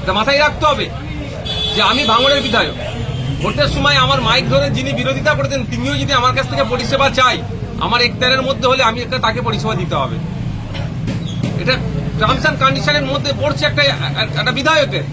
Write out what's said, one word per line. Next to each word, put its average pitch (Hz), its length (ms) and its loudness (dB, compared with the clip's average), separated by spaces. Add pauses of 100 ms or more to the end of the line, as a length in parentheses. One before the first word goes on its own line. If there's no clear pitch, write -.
এটা 190 100 0
মাথায় 220 260 2
রাখতে 302 260 2
হবে 233 240 2 (840)
যে - 60 2
আমি 277 220 2
ভাঙড়ের 262 380 4
বিধায়ক, 214 320 0 (680)
ভোটের 294 260 0
সময় 277 280 2
আমার 262 260 2
মাইক 233 280 2
ধরে 277 200 2
যিনি 262 220 -2
বিরোধিতা 262 420 0
করেছেন, 269 320 0
তিনিও 247 300 -2
যদি 277 180 0
আমার 247 220 2
কাছ 254 140 0
থেকে - 200 0
পরিষেবা 269 400 2
চায়, 254 280 2 (420)
আমার 226 220 0
এখতিয়ারের 254 400 2
মধ্যে 262 260 0
হলে 262 160 4
আমি 233 180 0
একটা, 240 180 -4
তাকে 226 220 0
পরিষেবা 220 340 0
দিতে 175 200 -2
হবে। 135 200 0 (1500)
এটা 254 160 0 (420)
টার্মস 240 220 2
অ্যান্ড 302 180 0
কন্ডিশনের 269 460 2
মধ্যে 277 360 -2
পড়ছে 294 240 0
একটা, 294 180 2 (540)
একটা 247 140 0
বিধায়কের। 269 600 2